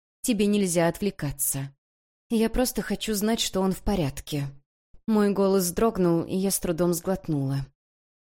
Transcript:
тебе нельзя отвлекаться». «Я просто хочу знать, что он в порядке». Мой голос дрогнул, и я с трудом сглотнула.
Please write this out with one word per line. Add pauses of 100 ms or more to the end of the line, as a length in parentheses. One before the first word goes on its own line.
(200)
тебе
нельзя
отвлекаться». (600)
«Я
просто
хочу
знать,
что
он
в
порядке». (600)
Мой
голос
дрогнул,
и
я
с
трудом
сглотнула. (580)